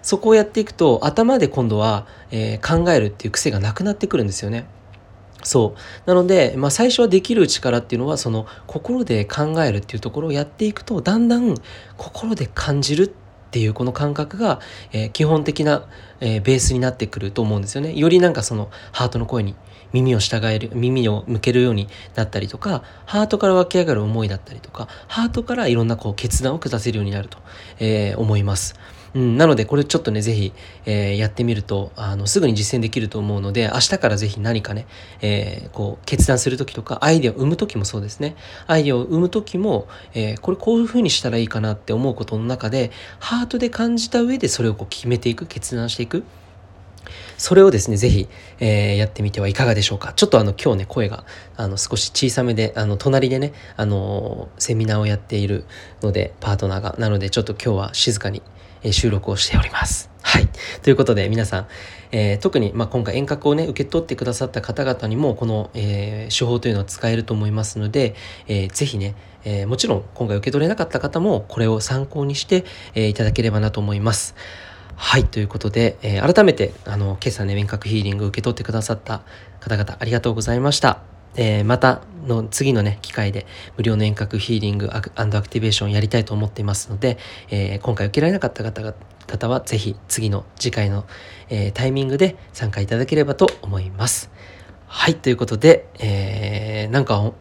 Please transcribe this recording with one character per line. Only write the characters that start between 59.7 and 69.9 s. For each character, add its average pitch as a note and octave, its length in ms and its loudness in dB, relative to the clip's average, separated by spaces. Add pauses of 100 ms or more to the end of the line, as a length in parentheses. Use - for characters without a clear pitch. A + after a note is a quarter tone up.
す。 - 240 -6 (140)
は - 160 4
い。 - 100 4 (320)
と - 80 4
い C3+ 40 8
う - 20 8
こ A#2 100 4
と G#2+ 100 4
で、 G2 140 0
皆 A2+ 160 0
さ F#2+ 160 -4
ん、 G#2 60 -10 (440)
え G#2 220 2
ー、 G#2 60 -2
特 - 200 0
に、 G#2 140 0
ま A2+ 120 -2
あ、 - 20 -8
今 B2 160 -2
回 G2+ 140 -4
遠 C#3 100 -2
隔 D3 220 -2
を D3 60 4
ね、 D#3+ 100 0
受 C3 200 -4
け - 40 -16
取 E3 140 0
っ - 20 -8
て C3+ 100 -6
く B2 100 -6
だ B2 80 -2
さ C3 120 -4
っ B2 40 -8
た G#2 120 -6
方 C3+ 220 -6
々 B2+ 240 -2
に A2 80 -2
も、 C#3 200 0
こ A#2 100 -4
の、 G#2+ 300 -2
え G#2 560 -4
ー、 - 60 -2
手 B2+ 60 0
法 A#2+ 160 0
と A#2+ 80 -4
い A#2 40 0
う - 20 0
の G2+ 60 0
は G2 60 -2
使 - 220 -6
え A2+ 80 2
る A2+ 80 -2
と A2+ 120 -4
思 G#2 120 -2
い G#2+ 40 0
ま A2 120 -2
す G#2+ 160 -6
の G#2+ 100 -2
で、 A2+ 260 0 (320)
え G2 180 -2
ー、 F#2+ 60 -6
ぜ - 140 -2
ひ A#2 120 -4
ね、 G2+ 180 -4 (300)
え G2+ 200 -4
ー、 - 20 -4
も B2 100 -2
ち A3+ 100 0
ろ A#2 100 2